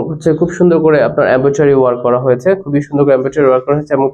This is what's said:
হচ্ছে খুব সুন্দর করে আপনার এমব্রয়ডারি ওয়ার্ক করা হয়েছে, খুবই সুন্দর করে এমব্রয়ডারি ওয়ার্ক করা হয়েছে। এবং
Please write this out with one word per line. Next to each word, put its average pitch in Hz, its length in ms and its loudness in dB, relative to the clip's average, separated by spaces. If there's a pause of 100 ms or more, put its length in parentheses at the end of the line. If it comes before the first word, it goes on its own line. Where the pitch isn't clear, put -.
হচ্ছে 160 260 -4
খুব 156 160 -2
সুন্দর 170 320 2
করে 156 200 2
আপনার 120 260 0
এমব্রয়ডারি 139 460 2
ওয়ার্ক 123 280 0
করা 123 160 0
হয়েছে, 131 360 -2
খুবই 143 260 -4
সুন্দর 143 240 -2
করে 139 100 2
এমব্রয়ডারি 135 340 0
ওয়ার্ক 127 160 2
করা 143 120 -2
হয়েছে। 147 180 -6
এবং 135 200 0